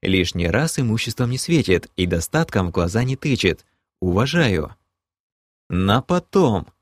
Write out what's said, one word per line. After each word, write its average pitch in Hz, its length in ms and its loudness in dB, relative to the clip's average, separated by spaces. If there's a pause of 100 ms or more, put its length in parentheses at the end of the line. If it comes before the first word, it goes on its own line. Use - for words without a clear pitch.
Лишний 87 460 0
раз 120 320 0
имуществом 120 520 -2
не 127 60 -4
светит 120 580 0
и 92 100 0
достатком 90 600 -2
в 85 40 -4
глаза 90 320 -2
не 131 120 -4
тычет. 113 500 0 (340)
Уважаю. 104 760 0 (960)
На 95 320 2
потом! 151 680 0 (140)